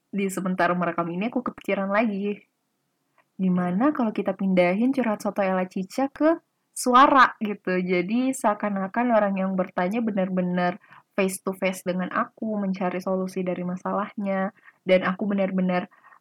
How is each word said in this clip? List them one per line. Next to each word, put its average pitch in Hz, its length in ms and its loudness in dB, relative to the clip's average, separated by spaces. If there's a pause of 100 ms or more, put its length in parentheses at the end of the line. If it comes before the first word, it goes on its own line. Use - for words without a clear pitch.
(100)
di 196 160 -2
sementara 185 480 0
merekam 170 320 -2
ini 180 240 -4
aku 247 160 -4
kepikiran 196 440 -4
lagi, 202 440 0 (1040)
gimana 185 560 2
kalau 233 160 0
kita - 240 -2
pindahin 190 560 2
curhat 233 320 -2
soto 202 200 -2
Ella 185 240 0
Cica 196 440 -4
ke 320 320 2 (320)
suara 262 640 6
gitu. 202 400 -4
Jadi 185 560 0
seakan-akan 214 800 0
orang 208 240 2
yang 190 160 -2
bertanya 185 480 -2
benar-benar 185 760 -2 (340)
face 190 320 -2
to 190 100 -2
face 185 300 -4
dengan 180 260 -2
aku, - 460 -4
mencari 190 460 -2
solusi 185 420 -2
dari 180 220 -4
masalahnya, 190 840 -4 (380)
dan 185 160 6
aku 185 240 -2
benar-benar 185 600 0 (300)